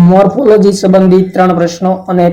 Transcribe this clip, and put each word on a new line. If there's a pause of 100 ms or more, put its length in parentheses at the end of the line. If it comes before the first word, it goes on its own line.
મોર્ફોલોજી
સંબંધિત
ત્રણ
પ્રશ્નો (120)
અને